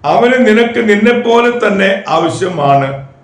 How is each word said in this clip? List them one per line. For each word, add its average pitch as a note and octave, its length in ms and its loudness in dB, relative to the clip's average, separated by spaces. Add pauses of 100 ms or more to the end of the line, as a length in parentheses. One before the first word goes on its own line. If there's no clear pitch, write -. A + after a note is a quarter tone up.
(140)
അവന് A#3+ 240 2 (100)
നിനക്ക് A#3 420 0
നിന്നെപ്പോലെ A#3 600 2 (120)
തന്നെ G3 260 0 (260)
ആവശ്യമാണ്. D3+ 720 0 (340)